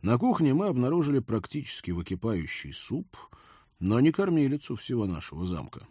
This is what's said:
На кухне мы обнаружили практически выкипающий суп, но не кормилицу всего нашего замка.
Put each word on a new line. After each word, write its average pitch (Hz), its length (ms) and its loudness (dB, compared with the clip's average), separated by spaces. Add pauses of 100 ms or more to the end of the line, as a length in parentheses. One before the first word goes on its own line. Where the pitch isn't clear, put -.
На 113 160 2
кухне 165 360 4
мы 190 140 2
обнаружили 143 520 2
практически - 720 -4
выкипающий 87 800 -4
суп, - 460 -8 (640)
но 101 200 2
не 151 120 8
кормилицу 147 680 0
всего 117 280 -2
нашего 82 400 -6
замка. - 460 -6